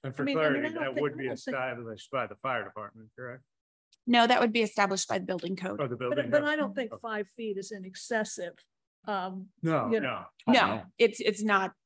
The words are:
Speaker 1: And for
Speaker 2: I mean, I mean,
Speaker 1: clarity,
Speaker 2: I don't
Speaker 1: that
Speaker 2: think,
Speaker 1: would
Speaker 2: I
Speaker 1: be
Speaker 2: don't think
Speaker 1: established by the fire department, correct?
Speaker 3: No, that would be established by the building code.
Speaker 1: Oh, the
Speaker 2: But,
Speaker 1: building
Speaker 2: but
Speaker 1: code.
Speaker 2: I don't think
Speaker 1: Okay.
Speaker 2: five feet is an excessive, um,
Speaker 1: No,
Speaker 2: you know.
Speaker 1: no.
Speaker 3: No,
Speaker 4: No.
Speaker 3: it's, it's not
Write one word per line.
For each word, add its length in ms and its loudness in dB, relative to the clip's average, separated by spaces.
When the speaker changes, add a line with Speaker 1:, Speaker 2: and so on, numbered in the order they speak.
Speaker 1:
And 100 -6
for 80 -2
Speaker 2:
I 40 0
mean, 100 0
I 40 2
mean, 100 4
Speaker 1:
clarity, 80 2
Speaker 2:
I 120 -2
don't 120 -6
Speaker 1:
that 100 -4
Speaker 2:
think, 80 -2
Speaker 1:
would 120 -2
Speaker 2:
I 20 -12
Speaker 1:
be 120 -6
Speaker 2:
don't 100 -6
think 200 -6
Speaker 1:
established 540 -8
by 160 -2
the 80 -12
fire 280 -4
department, 540 -14
correct? 260 -14
Speaker 3:
No, 180 6
that 140 6
would 120 4
be 100 2
established 460 2
by 120 0
the 60 -6
building 300 -4
code. 260 -6
Speaker 1:
Oh, 60 0
the 80 -4
Speaker 2:
But, 40 -12
Speaker 1:
building 160 -2
Speaker 2:
but 100 4
Speaker 1:
code. 80 0
Speaker 2:
I 60 0
don't 200 -2
think 160 -4
Speaker 1:
Okay. 100 -12
Speaker 2:
five 280 -6
feet 280 -6
is 140 -8
an 140 -12
excessive, 680 -4
um, 400 -4
Speaker 1:
No, 300 2
Speaker 2:
you 80 2
know. 260 -4
Speaker 1:
no. 60 6
Speaker 3:
No, 240 6
Speaker 4:
No. 60 -6
Speaker 3:
it's, 220 4
it's 240 0
not 300 4